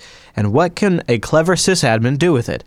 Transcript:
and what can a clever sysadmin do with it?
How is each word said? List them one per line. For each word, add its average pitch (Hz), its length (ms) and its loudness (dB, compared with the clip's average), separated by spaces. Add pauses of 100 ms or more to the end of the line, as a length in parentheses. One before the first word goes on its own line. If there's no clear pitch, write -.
(360)
and 104 160 -2
what 170 220 0
can 185 340 0
a 120 120 0
clever 160 340 0
sysadmin 135 640 0
do 170 140 2
with 120 160 0
it? - 180 -8